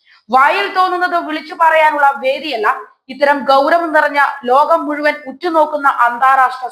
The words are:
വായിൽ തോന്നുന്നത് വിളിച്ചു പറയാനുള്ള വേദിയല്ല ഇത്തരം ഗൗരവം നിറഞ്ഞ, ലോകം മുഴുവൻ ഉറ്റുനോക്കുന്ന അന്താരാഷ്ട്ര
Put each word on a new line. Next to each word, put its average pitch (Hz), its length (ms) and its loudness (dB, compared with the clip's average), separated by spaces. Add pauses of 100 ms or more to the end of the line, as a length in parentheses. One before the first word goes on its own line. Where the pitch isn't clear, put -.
(360)
വായിൽ 339 320 2 (100)
തോന്നുന്നത് 359 400 0 (100)
വിളിച്ചു 311 360 -10
പറയാനുള്ള 311 440 4 (180)
വേദിയല്ല 269 440 -2 (440)
ഇത്തരം 285 240 2 (140)
ഗൗരവം 311 460 2
നിറഞ്ഞ, 285 240 0 (300)
ലോകം 302 360 2
മുഴുവൻ 294 300 -2 (140)
ഉറ്റുനോക്കുന്ന 302 580 0 (180)
അന്താരാഷ്ട്ര 262 640 0